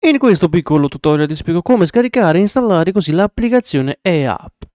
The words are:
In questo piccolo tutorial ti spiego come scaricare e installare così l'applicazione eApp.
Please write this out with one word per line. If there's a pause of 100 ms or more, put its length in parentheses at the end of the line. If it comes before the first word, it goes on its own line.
In
questo
piccolo
tutorial
ti
spiego
come
scaricare
e
installare
così
l'applicazione
eApp. (100)